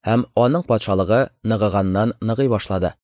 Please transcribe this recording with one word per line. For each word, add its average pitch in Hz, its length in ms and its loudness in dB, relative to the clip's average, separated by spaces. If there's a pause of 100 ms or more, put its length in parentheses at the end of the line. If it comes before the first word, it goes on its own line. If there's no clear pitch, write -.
һәм 120 220 0 (100)
аның 135 320 2
патшалыгы 107 600 0 (120)
ныгыганнан 101 800 0
ныгый 113 280 -2
башлады. 95 440 -2 (120)